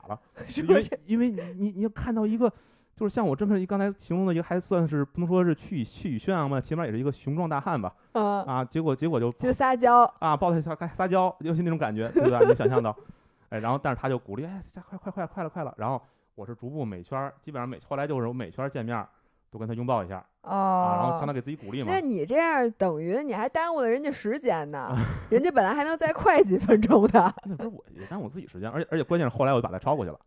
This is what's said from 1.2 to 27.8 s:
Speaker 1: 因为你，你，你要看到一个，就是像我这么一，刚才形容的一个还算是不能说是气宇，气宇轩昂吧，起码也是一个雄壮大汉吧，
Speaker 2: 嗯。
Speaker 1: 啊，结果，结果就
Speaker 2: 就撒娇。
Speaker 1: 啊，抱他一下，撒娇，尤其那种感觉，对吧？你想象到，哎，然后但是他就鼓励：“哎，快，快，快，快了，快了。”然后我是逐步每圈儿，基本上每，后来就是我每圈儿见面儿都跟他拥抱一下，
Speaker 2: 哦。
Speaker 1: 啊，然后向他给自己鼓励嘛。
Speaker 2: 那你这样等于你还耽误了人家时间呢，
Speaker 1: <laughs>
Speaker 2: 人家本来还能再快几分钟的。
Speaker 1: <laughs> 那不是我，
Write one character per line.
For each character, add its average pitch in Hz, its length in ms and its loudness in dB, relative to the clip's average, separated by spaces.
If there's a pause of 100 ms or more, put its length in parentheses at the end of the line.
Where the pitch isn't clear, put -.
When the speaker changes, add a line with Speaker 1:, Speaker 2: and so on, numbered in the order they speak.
Speaker 1:
因 196 60 -6
为 175 160 -10
你， 190 120 -4
你， 208 120 -2
你 196 60 -4
要 220 60 0
看 226 260 -4
到 220 100 0
一 220 120 0
个， 233 120 4 (460)
就 214 120 -2
是 196 60 -6
像 220 140 0
我 - 80 2
这 208 100 -2
么 202 140 2
一， 185 60 -4
刚 196 120 -2
才 196 140 0
形 - 240 -6
容 190 100 0
的 180 80 2
一 165 40 0
个 165 60 0
还 175 140 -2
算 175 300 0
是 143 160 0
不 - 160 -8
能 175 80 0
说 180 160 4
是 175 100 4
气 - 220 -8
宇， 127 80 -2
气 - 260 -8
宇 120 80 -2
轩 190 200 -2
昂 143 120 0
吧， 135 120 -2
起 - 120 -6
码 165 120 -2
也 113 60 -4
是 107 60 -4
一 123 60 -2
个 143 80 0
雄 135 240 -6
壮 170 140 -2
大 143 100 -2
汉 156 200 -2
吧， 90 140 -6 (200)
Speaker 2:
嗯。 202 300 0
Speaker 1:
啊， 131 200 -2
结 160 180 -4
果， 151 140 0
结 160 140 -2
果 143 100 0
就 117 140 0
Speaker 2:
就 254 180 -2
撒 262 240 2
娇。 240 280 8 (160)
Speaker 1:
啊， 156 180 2
抱 175 140 2
他 165 60 2
一 156 40 0
下， 160 120 -4 (140)
撒 185 180 -2
娇， 185 360 2
尤 160 120 -2
其 165 80 0
那 175 80 0
种 165 80 0
感 117 160 -2
觉， 110 200 -2
对 294 180 4
吧？ 120 160 4
你 - 80 8
想 - 140 2
象 127 120 0
到， 107 140 -2 (540)
哎， 113 100 -6
然 113 100 -2
后 131 80 0
但 143 160 -2
是 - 80 -8
他 131 60 -4
就 131 100 -2
鼓 104 200 -10
励 147 100 -8
：“哎， 190 160 -12 (260)
快， 190 80 -14
快， 190 140 -12
快， 180 160 -8
快 190 160 -8
了， 156 60 -8
快 175 160 -8
了。” - 120 -10
然 107 120 -4
后 131 120 -4 (340)
我 107 80 -14
是 117 120 -12
逐 117 120 -12
步 147 160 -8
每 95 200 -8
圈 135 160 -8
儿， 139 140 -8 (100)
基 156 80 -18
本 139 80 -8
上 123 100 -6
每， 120 180 -12
后 143 80 -6
来 139 120 -4
就 143 120 -2
是 117 80 -2
我 123 60 -6
每 120 160 -8
圈 131 160 -8
儿 139 40 -6
见 131 140 -8
面 117 140 -6
儿 101 100 -8 (440)
都 110 80 -14
跟 110 80 -8
他 113 80 -6
拥 120 100 -6
抱 120 180 0
一 87 40 -10
下， 95 100 -10 (240)
Speaker 2:
哦。 - 100 -10
Speaker 1:
啊， 185 460 2
然 175 140 0
后 165 80 -2
向 143 80 -4
他 143 60 -2
给 131 60 -4
自 135 100 -6
己 156 60 -6
鼓 196 160 -12
励 139 120 -4
嘛。 311 80 -4
Speaker 2:
那 381 100 0
你 214 240 -2
这 226 100 -2
样 302 360 2
等 170 300 0
于 196 220 -2
你 262 100 -4
还 214 140 -2
耽 330 260 -2
误 302 80 0
了 233 80 2
人 254 120 0
家 294 100 -4
时 247 280 -4
间 165 320 0
呢， 131 240 -6 (140)
Speaker 1:
<laughs> - 200 -8
Speaker 2:
人 240 120 4
家 349 100 2
本 247 120 4
来 196 100 2
还 285 100 -2
能 320 140 -2
再 311 140 0
快 339 320 6
几 190 140 2
分 214 240 6
钟 220 260 6
的。 190 260 6
Speaker 1:
<laughs> - 120 -18
那 196 100 -8
不 - 80 -10
是 233 60 -6
我， 196 140 -16 (100)